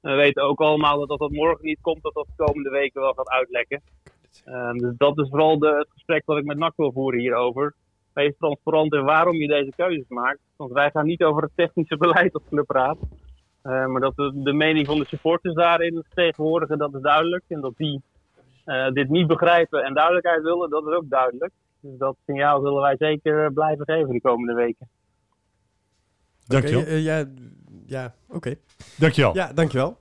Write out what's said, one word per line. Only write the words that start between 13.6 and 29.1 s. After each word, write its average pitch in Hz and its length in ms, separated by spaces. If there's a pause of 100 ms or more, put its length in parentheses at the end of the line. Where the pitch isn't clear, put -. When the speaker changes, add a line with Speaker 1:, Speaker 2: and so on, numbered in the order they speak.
Speaker 1:
Eh, 131 240
maar 131 140
dat 135 140
we 143 200
de 139 180
mening 156 340
van 151 120
de 143 80
supporters 165 480
daarin 170 520
vertegenwoordigen, 156 720
dat 147 160
is 135 60
duidelijk. 160 480
En 156 120
dat 135 160
die, 147 260 (640)
eh, 131 260
dit 131 180
niet 165 180
begrijpen 165 580
en 135 100
duidelijkheid 170 480
willen, 170 280
dat 151 160
is 151 80
ook 170 160
duidelijk. 131 420 (280)
Dus 135 180
dat 135 180 (100)
signaal 143 340
zullen 139 220
wij 139 160
zeker, 151 460
eh, 147 80
blijven 151 320
geven 156 280
de 120 80
komende 120 340
weken. 120 340 (1600)
Speaker 2:
Dankjewel. 135 340
Speaker 3:
Oké, 156 100
eh, 156 140
ja, 156 200 (640)
ja, 127 280 (140)
oké. 165 260 (420)
Speaker 2:
Dankjewel. 139 380